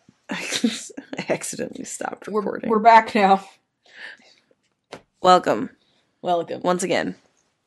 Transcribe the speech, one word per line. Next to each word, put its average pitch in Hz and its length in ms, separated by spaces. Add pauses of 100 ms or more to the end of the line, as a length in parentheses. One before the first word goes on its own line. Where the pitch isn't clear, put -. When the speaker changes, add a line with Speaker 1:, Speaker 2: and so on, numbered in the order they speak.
(100)
Speaker 1:
<laughs> - 200
I - 1000
accidentally - 560
stopped - 420
Speaker 2:
We're, 208 140
Speaker 1:
recording. - 300
Speaker 2:
we're 214 100
back 226 340
now. 190 300 (1800)
Speaker 1:
Welcome. 170 480 (520)
Speaker 2:
Welcome. 165 400
Speaker 1:
Once 180 200
again. 156 340 (500)